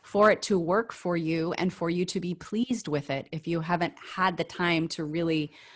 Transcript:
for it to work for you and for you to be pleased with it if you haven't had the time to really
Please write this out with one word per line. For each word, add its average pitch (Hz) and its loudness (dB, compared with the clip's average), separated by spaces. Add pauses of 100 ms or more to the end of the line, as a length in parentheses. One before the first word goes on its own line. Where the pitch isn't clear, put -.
for 208 6
it 175 2
to 202 2
work 185 2
for 175 -2
you 165 0
and 180 0
for 170 -2
you 175 2
to 180 -2
be 175 -4
pleased 220 -2
with 147 -2
it 139 -4
if 160 -8
you 165 0
haven't 170 0 (220)
had 185 0
the 165 0
time 165 0
to 160 -6
really 160 0 (240)